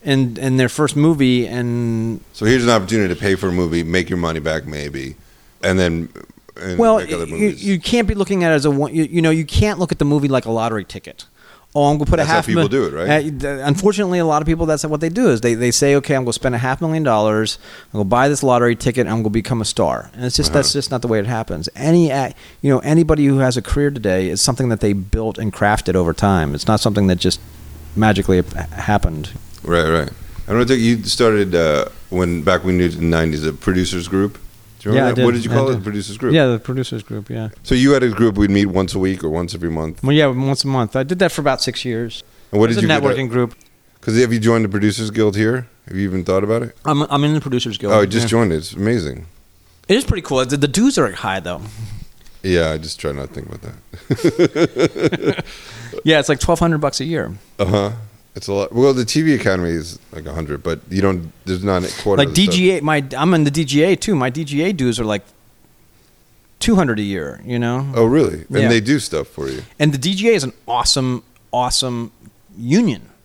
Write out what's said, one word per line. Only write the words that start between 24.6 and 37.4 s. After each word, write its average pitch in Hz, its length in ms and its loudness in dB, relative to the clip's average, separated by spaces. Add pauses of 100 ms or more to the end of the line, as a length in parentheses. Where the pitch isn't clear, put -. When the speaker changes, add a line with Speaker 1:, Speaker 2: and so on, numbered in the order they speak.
Speaker 1:
that 110 100 0
they 101 140 2
built 101 440 -2
and 107 160 -4
crafted 104 420 0
over 87 160 2
time. 80 440 2
It's - 120 -4
not 107 120 4
something 101 280 2
that 90 120 4
just - 200 -2 (560)
magically 98 440 2
ap-, 82 320 -6
happened. 82 580 -2 (320)
Speaker 2:
Right, 82 260 0
right. 80 220 0 (380)
I 101 60 -2
don't 117 140 2
think 127 140 2
you 113 220 2
started, 104 500 2
uh, 78 320 2 (240)
when, 87 320 0
back 90 220 2
when 92 160 0
you 87 100 4
did 82 80 -6
the 82 60 -4
nineties, 80 420 0
a 78 80 -2
producers 90 540 -2
group. 98 320 -2 (400)
Do - 80 -10
you 107 80 2
remember - 0 -
Speaker 1:
Yeah, 135 100 2
I 123 40 2
Speaker 2:
that? 117 80 -2
Speaker 1:
did. 127 80 2
Speaker 2:
What 120 80 4
did 120 100 -2
you 117 80 -4
Speaker 1:
I 117 40 0
Speaker 2:
call 135 160 2
it? - 20 0
Speaker 1:
did. 107 100 -4
Speaker 2:
Producers 104 340 -6
group? 127 160 0
Speaker 1:
Yeah, 156 140 4
the 120 120 2
producers 123 440 -6
group, 104 260 -10
yeah. 113 200 -6 (140)